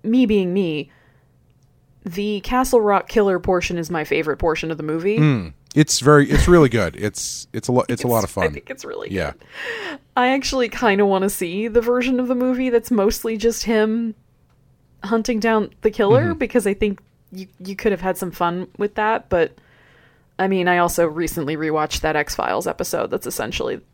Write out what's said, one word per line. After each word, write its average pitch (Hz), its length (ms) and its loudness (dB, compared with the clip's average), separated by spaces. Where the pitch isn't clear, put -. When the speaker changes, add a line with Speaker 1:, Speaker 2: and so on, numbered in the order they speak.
Speaker 1:
me 240 240 4
being 196 260 2
me, 160 380 -2
the 202 360 -6
Castle 254 400 2
Rock 208 280 2
killer 196 320 2
portion 180 380 -2
is 160 120 -6
my 160 140 -2
favorite 156 320 -2
portion 160 340 -2
of 156 60 -4
the 160 80 -10
movie. 165 340 -2
Speaker 2:
Mm. 120 360 2
It's - 260 4
very, 143 300 6
it's - 180 4
really 165 200 8
good. 101 280 0
It's, - 560 -8
it's - 160 -6
a 123 40 0
lo-, 123 160 2
it's 120 140 -4
a 123 40 -4
Speaker 1:
It's, 120 60 0
Speaker 2:
lot 110 120 2
of - 60 -8
fun. 92 140 -4
Speaker 1:
I 80 40 -2
think - 220 -10
it's - 140 -12
really 50 260 -12
Speaker 2:
Yeah. 85 220 -4
Speaker 1:
good. 415 680 -12
I 247 120 2
actually 262 420 0
kinda 208 340 2
wanna 196 240 2
see 196 400 -4
the 226 140 2
version 247 380 0
of 247 80 -2
the 262 60 0
movie 254 360 0
that's 233 200 0
mostly 226 460 0
just 226 280 -2
him 220 500 0
hunting 220 360 0
down 220 300 0
the 220 80 2
killer, 240 400 4
Speaker 2:
Mm-hmm. 320 80 -4
Speaker 1:
because 240 280 0
I 196 80 2
think 202 260 -2
you, 185 160 -16
you 190 140 -10
could 214 160 0
have 170 80 -4
had 185 160 -2
some 180 140 -6
fun 175 380 -4
with 208 160 -4
that, 220 340 -2
but, 170 240 2
I 190 100 0
mean, 185 200 2
I 175 100 4
also 175 280 2
recently 156 500 -4
rewatched 156 440 -2
that 156 160 0
X-Files 147 500 -2
episode - 440 -4
that's - 160 -6
essentially - 540 -6